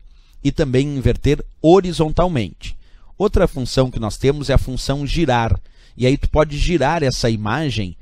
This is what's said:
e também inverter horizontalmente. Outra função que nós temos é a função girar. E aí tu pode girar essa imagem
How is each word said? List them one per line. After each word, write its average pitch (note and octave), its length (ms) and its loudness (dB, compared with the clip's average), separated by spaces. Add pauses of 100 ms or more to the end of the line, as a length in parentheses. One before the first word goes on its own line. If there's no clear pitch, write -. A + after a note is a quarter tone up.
(440)
e C#3+ 80 2
também C#3 460 0
inverter B2 460 0 (180)
horizontalmente. D#3+ 1120 2 (420)
Outra F#3+ 300 2
função C3 420 0
que B2 100 -8
nós A2 180 -6
temos C#3 320 0
é C3+ 40 0
a B2+ 40 4
função C#3 480 -2
girar. A#2+ 540 0 (380)
E A#2 80 0
aí C#3 120 4
tu - 120 -2
pode D3+ 280 2
girar D#3+ 440 0
essa B2+ 280 0
imagem G#2+ 720 -4